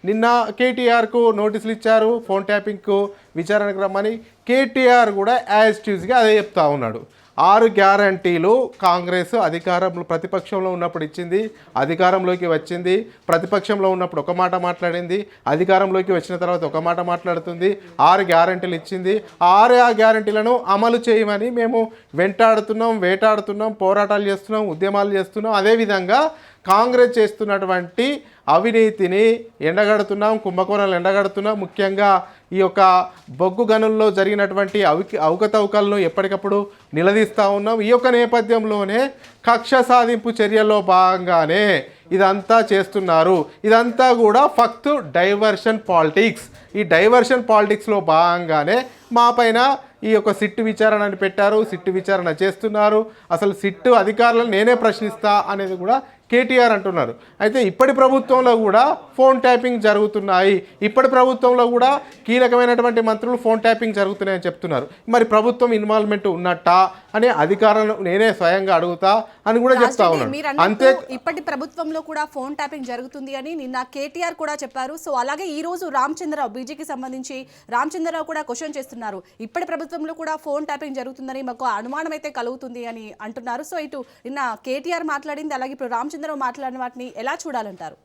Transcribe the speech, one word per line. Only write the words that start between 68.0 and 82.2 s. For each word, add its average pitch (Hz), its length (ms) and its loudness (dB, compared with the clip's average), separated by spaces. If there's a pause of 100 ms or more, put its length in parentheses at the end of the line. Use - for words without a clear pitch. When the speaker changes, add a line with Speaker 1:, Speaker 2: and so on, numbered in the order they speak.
Speaker 1:
నేనే 202 320 2
స్వయంగా 190 400 0
అడుగుతా 175 340 0 (360)
అని 226 160 2
కూడా 254 180 4
చెప్తా 247 220 2
Speaker 2:
రాజరెడ్డి, 165 120 2
Speaker 1:
ఉన్నాడు. 135 200 -4
Speaker 2:
మీరు - 140 -8
అన్నట్టు 180 160 0
Speaker 1:
అంతే 262 520 2
Speaker 2:
ఇప్పటి 330 220 -8 (100)
ప్రభుత్వంలో 311 600 -8
కూడా 302 140 -6 (100)
ఫోన్ 277 260 -10
ట్యాపింగ్ 285 320 -10
జరుగుతుంది 262 480 -14
అని 302 120 -12 (100)
నిన్న 254 140 -10 (200)
కేటీఆర్ 330 460 -8
కూడా 302 220 -6
చెప్పారు. 262 300 -10 (100)
So 311 80 -8 (100)
అలాగే 302 240 -6 (100)
ఈ 311 120 -8
రోజు 359 180 -10 (120)
రామచంద్రరావు, 302 580 -6
బీజేకి 277 360 -14
సంబంధించి 262 460 -14 (380)
రామచంద్రరావు 320 560 -6
కూడా 311 180 -6
క్వశ్చన్ 302 280 -10
చేస్తున్నారు. 233 400 -14 (280)
ఇప్పటి 359 240 -8
ప్రభుత్వంలో 320 520 -10
కూడా 311 120 -6 (120)
ఫోన్ 294 240 -6
ట్యాపింగ్ 285 300 -10
జరుగుతుందని 262 500 -12
మాకు 240 160 -8 (120)
అనుమానం 294 400 -10
అయితే 302 100 -14 (120)